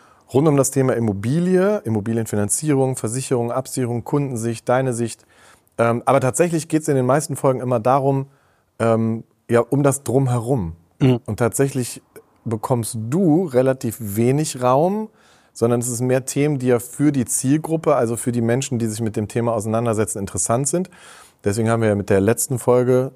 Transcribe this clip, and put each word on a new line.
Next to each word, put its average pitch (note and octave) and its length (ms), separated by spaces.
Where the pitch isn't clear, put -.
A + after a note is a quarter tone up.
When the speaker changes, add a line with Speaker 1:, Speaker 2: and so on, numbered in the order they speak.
Speaker 1:
rund C#3+ 140
um D3 80
das C3+ 160
Thema C3 240
Immobilie, E3+ 880
Immobilienfinanzierung, A2+ 1120
Versicherung, A#2+ 560
Absicherung, A#2+ 540
Kundensicht, A#2+ 640
deine B2+ 240
Sicht. A#2 320
Ähm, A#2 280
aber B2+ 160
tatsächlich D#3+ 480
geht's D#3 180
in D3 80
den B2+ 100
meisten C#3 300
Folgen C3 240
immer B2 220
darum, C3+ 460
ähm, A2+ 460
ja, A#2 100
um C#3 240
das C#3 200
Drumherum. A#2+ 720
Speaker 2:
Mhm. B2+ 260
Speaker 1:
Und G#2 120
tatsächlich C3 640
bekommst A2+ 520
du E3+ 340
relativ B2+ 560
wenig B2 640
Raum, F3+ 460
sondern A#2+ 300
es A#2+ 80
ist A#2 100
mehr B2+ 240
Themen, C#3+ 340
die B2+ 100
ja B2 120
für C#3+ 320
die C3 140
Zielgruppe, D#3 720
also A#2+ 180
für A#2+ 160
die A#2+ 80
Menschen, A#2+ 400
die A#2 60
sich G#2+ 160
mit A2 160
dem G#2+ 100
Thema A#2 260
auseinandersetzen, A2 640
interessant A#2 500
sind. F3+ 200
Deswegen A2 260
haben A#2 120
wir A2 80
ja G#2 60
mit G2+ 140
der G2 100
letzten A#2 380
Folge B2+ 580